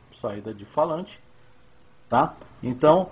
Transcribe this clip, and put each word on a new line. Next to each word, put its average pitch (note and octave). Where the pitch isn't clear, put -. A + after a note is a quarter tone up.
saída G#2+
de G2+
falante, D#3+
tá? C#3
Então, D3+